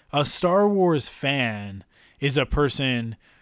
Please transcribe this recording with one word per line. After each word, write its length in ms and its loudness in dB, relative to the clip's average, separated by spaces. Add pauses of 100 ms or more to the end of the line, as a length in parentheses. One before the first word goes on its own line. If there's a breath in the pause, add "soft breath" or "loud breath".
(120)
A 120 0
Star 440 2
Wars 380 2
fan 760 -4 (340 soft breath)
is 180 -2
a 80 2
person 720 -2 (280 soft breath)